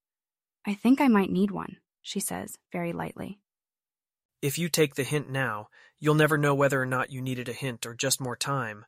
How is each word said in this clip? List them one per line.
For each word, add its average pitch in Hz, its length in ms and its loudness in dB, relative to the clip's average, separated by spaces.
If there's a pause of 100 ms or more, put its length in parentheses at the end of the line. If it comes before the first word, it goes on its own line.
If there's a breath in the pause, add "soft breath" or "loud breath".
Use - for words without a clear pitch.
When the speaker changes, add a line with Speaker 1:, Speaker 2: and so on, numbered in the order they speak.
(640)
Speaker 1:
"I 208 100 -2
think 254 260 4
I 285 80 6
might 208 220 4
need 190 200 2
one," - 280 -10 (220)
she - 200 -8
says, 190 360 -8 (160)
very 170 200 -4
lightly. 175 480 -10 (1000)
Speaker 2:
If 139 160 -2
you 170 120 -2
take 151 260 2
the 143 80 -2
hint 147 260 -4
now, 123 400 -4 (300 soft breath)
you'll 151 160 4
never 151 240 6
know 147 160 4
whether 139 260 4
or 127 60 -2
not 127 240 -2
you 127 100 -10
needed 127 280 -6
a 120 40 -6
hint 123 320 -8
or 117 100 -10
just 131 260 0
more 123 160 -6
time. 113 520 -4